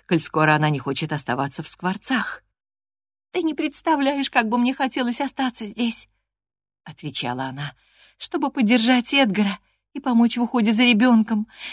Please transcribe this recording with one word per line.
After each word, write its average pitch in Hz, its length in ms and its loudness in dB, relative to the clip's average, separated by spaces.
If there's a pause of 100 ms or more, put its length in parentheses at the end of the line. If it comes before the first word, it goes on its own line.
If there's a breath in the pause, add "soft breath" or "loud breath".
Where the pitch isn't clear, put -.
коль 165 120 2
скоро 156 340 2
она 151 160 2
не 147 80 -2
хочет 139 340 -4
оставаться 143 500 -4
в - 60 -10
Скворцах? - 760 -6 (880)
«Ты 359 120 -4
не 311 120 -2
представляешь, 285 760 -2
как 233 180 0
бы 240 100 0
мне 247 160 2
хотелось 254 460 -2
остаться 262 460 -4
здесь», 220 420 -4 (800)
отвечала 131 580 -8
она, 139 300 -10 (420 soft breath)
«чтобы - 340 -4
поддержать 240 640 2
Эдгара 208 460 2 (340)
и 277 80 -10
помочь 240 380 2
в 240 40 0
уходе 226 300 2
за 226 120 4
ребенком, 226 640 4 (260 loud breath)